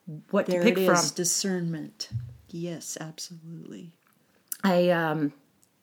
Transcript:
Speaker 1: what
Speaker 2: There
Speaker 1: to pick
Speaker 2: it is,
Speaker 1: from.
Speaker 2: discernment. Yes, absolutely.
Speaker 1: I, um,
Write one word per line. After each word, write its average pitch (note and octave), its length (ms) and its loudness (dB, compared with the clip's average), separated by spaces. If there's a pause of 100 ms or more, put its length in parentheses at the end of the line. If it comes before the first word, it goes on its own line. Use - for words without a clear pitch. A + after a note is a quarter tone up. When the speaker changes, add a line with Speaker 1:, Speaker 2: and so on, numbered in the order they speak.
(300)
Speaker 1:
what G3 180 2
Speaker 2:
There F3+ 140 2
Speaker 1:
to F3+ 40 4
pick F#3 120 6
Speaker 2:
it F#3+ 60 2
is, F#3 40 4 (220)
Speaker 1:
from. - 60 -8
Speaker 2:
discernment. E3+ 920 -4 (400)
Yes, E3+ 520 -10
absolutely. E3 920 -14 (720)
Speaker 1:
I, F3 260 4
um, D#3 440 0 (500)